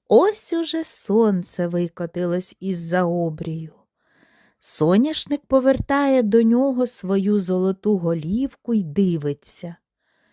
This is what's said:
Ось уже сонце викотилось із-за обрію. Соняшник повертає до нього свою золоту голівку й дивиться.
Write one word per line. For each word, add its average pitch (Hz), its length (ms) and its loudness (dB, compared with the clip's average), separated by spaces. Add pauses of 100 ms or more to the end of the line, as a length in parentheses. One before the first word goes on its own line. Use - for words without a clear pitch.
Ось 349 440 4
уже 320 320 -4
сонце 196 840 0
викотилось 175 960 -4
із-за 180 440 -2
обрію. 160 680 -4 (880)
Соняшник 262 840 0
повертає 269 760 2
до 226 200 4
нього 247 440 2
свою 196 520 0
золоту 190 600 0
голівку 170 760 -4
й 214 80 2
дивиться. 165 920 -2 (560)